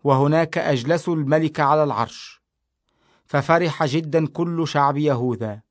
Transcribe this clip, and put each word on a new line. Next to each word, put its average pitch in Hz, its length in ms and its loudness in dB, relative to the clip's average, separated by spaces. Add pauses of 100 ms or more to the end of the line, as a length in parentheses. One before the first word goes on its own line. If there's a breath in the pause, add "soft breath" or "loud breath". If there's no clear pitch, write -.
وهناك 151 540 2
أجلسوا 156 560 0
الملك 156 460 0
على 151 240 4
العرش، - 580 -6 (840)
ففرح 165 580 0
جدًا 151 420 0
كل 165 420 -4
شعب 143 280 2
يهوذا 120 640 -2 (100)